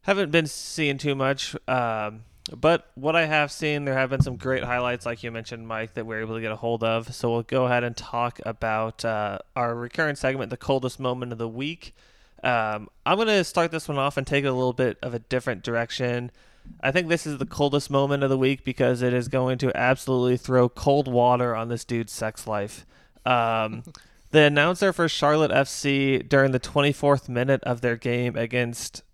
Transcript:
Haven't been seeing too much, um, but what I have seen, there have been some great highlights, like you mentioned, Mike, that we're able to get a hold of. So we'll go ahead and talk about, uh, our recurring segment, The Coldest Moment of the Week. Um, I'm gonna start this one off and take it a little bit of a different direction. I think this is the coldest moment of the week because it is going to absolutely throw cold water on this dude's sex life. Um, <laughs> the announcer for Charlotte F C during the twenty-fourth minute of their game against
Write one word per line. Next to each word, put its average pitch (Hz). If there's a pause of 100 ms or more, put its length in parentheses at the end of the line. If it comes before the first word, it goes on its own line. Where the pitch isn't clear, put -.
Haven't 190
been 160
seeing 139
too 139
much, 135 (140)
um, 110 (320)
but 156
what 147
I 165
have 151
seen, 147
there 135
have 131
been 135
some 127
great 131
highlights, 123
like 120
you 117
mentioned, 113
Mike, 110
that 113
we're 110
able 110
to 113
get 110
a 107
hold 117
of. 113
So 117
we'll 117
go 131
ahead 120
and 120
talk -
about, 110
uh, 107 (160)
our 120
recurring 139
segment, 131
The 123
Coldest 131
Moment 127
of 113
the 117
Week. 139 (480)
Um, 107 (160)
I'm 180
gonna 214
start 170
this 160
one 143
off 139
and 135
take 143
it 143
a 131
little 127
bit 127
of 123
a 117
different 120
direction. 120 (500)
I 135
think 170
this 165
is 143
the 127
coldest 143
moment 139
of 135
the 135
week 131
because 123
it 123
is 123
going 131
to 135
absolutely 127
throw 123
cold 139
water 123
on 113
this 117
dude's 113
sex -
life. 104 (360)
Um, 113 (240)
<laughs> -
the 151
announcer 156
for 170
Charlotte 151
F 135
C 139
during 135
the 123
twenty-fourth 143
minute 127
of 120
their 117
game 123
against 120 (100)